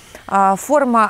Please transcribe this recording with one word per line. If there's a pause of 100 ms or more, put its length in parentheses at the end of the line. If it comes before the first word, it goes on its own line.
(300)
А,
форма